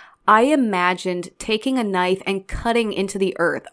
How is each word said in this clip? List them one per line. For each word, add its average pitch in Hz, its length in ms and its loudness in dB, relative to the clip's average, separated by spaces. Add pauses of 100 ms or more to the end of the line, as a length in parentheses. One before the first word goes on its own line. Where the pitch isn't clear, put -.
(280)
"I 214 160 8
imagined 185 920 0
taking 220 400 -2
a 240 60 0
knife 190 420 0
and 196 220 -4
cutting 233 460 -2
into 190 260 -4
the 190 180 0
earth, 165 360 -2